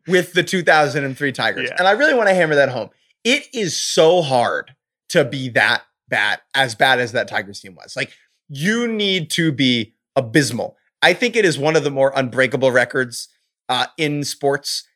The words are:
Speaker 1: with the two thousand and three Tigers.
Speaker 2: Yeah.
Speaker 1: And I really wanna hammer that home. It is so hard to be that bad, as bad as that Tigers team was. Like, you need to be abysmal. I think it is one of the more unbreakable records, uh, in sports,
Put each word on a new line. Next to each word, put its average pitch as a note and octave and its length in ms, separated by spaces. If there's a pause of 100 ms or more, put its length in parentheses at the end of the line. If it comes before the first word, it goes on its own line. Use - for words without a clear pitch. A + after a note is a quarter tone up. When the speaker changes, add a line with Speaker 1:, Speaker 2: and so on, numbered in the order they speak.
Speaker 1:
with F3+ 260
the F3 100
two F3+ 200
thousand D3+ 420
and C3+ 120
three C#3+ 140
Tigers. B2 380
Speaker 2:
Yeah. - 100
Speaker 1:
And F#3 80
I G3 40
really C#4+ 240
wanna G#3 180
hammer D#3+ 220
that C3+ 140
home. A#2 200 (340)
It C#4 300
is G3+ 240
so F3 440
hard A#2+ 540 (340)
to D#3+ 140
be C3 260
that A2+ 340 (260)
bad, G#2 320 (140)
as C#3 200
bad C3 240
as A#2+ 140
that A2 140
Tigers G2+ 340
team F#2+ 140
was. - 200
Like, C#3 160 (380)
you G#3 380
need G3 440
to E3 200
be B2 420 (220)
abysmal. A#2+ 600 (240)
I E3+ 120
think A#3 220
it G#3+ 100
is D3+ 140
one D#3 160
of D3 80
the C#3+ 80
more C3+ 240
unbreakable C3 560
records, B2 560 (420)
uh, B2 160 (120)
in D3 260
sports, - 600 (120)